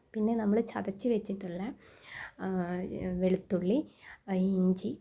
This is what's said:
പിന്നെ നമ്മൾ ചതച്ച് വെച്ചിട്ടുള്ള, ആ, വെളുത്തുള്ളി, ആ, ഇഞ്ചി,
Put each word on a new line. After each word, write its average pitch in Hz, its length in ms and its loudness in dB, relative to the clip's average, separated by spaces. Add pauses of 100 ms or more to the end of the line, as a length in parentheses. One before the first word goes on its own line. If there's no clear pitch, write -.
(140)
പിന്നെ 220 220 0
നമ്മൾ 214 240 4
ചതച്ച് 202 480 -4
വെച്ചിട്ടുള്ള, 196 680 -2 (640)
ആ, 185 80 -6 (720)
വെളുത്തുള്ളി, 185 680 2 (420)
ആ, 190 40 -2
ഇഞ്ചി, 185 680 2